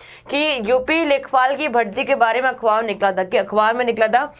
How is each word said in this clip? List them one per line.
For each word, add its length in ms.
कि 360
यूपी 400
लेखपाल 500
की 140
भर्ती 340
के 120
बारे 260
में 80
अखबार 320
में 60
निकला 240
था, 120
कि 140
अखबार 360
में 120
निकला 220
था 180